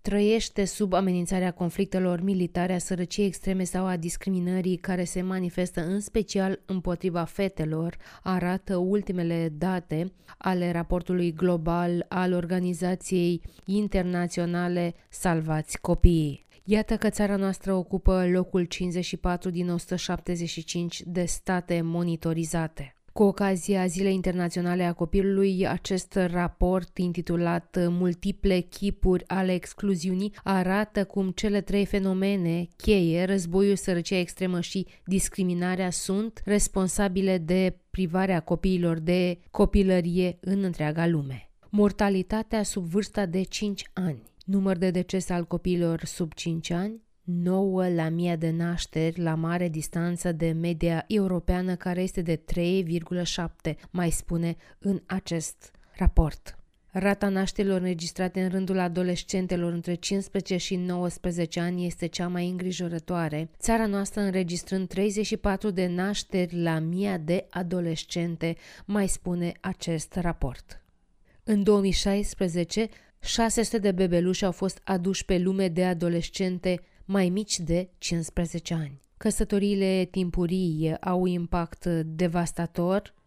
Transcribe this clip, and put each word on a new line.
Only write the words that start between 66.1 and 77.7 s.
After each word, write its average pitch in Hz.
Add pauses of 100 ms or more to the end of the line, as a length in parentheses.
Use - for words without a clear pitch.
la 160
mia 180
de 170
adolescente, 170 (300)
mai 202
spune 175 (100)
acest 170
raport. 165 (600)
În 202
două 208
mii 196
șaisprezece, 196 (340)
șase 226
sute 226
de 196
bebeluși 180
au 180
fost -
aduși 190
pe 185
lume 190
de 175
adolescente 180 (280)
mai 190
mici 202
de 170